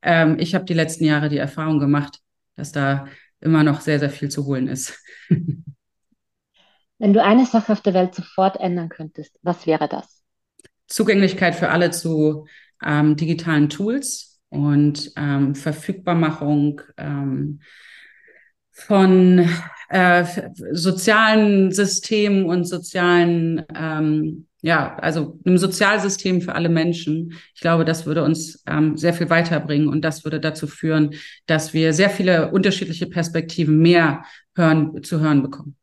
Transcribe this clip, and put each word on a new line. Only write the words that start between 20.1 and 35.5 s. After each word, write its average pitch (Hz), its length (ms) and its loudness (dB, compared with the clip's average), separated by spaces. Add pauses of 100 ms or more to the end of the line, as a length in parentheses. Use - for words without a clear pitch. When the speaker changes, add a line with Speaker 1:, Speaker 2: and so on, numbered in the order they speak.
Speaker 1:
f-, 175 320 -6 (200)
sozialen 202 1000 2
Systemen 202 720 0
und 175 200 0
sozialen, 170 1000 0 (100)
ähm, 156 720 -2 (140)
ja, 160 360 -2
also 160 480 -4
einem 180 120 4
Sozialsystem 190 840 0
für 180 140 -8
alle 170 140 -2
Menschen. 165 640 -2 (200)
Ich - 80 -20
glaube, 165 240 2
das 165 200 -4
würde 156 180 -2
uns, 156 440 -4
ähm, 156 300 0
sehr 170 160 0
viel 170 160 -4
weiterbringen 160 580 0
und 143 140 -2
das 156 220 -6
würde 156 160 -6
dazu 151 280 -6
führen, 151 480 -2 (300)
dass 156 280 -2
wir 160 200 2
sehr 196 160 2
viele 180 420 0
unterschiedliche 185 560 -2
Perspektiven 165 720 0
mehr 165 440 4 (320)
hören, 160 480 0
zu 165 160 -4
hören 151 220 2
bekommen. 135 420 -10